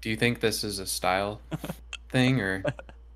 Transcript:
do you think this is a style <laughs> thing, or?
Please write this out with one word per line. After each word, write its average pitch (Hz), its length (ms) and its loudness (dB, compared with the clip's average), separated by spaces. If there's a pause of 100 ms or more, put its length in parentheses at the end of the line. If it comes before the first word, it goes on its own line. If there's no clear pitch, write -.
do 113 100 -2
you 110 60 0
think 120 240 2
this 110 240 2
is 101 140 -4
a 95 80 -8
style 101 540 0 (340)
<laughs> - 360 -16
thing, 127 300 4
or? 95 220 0 (540)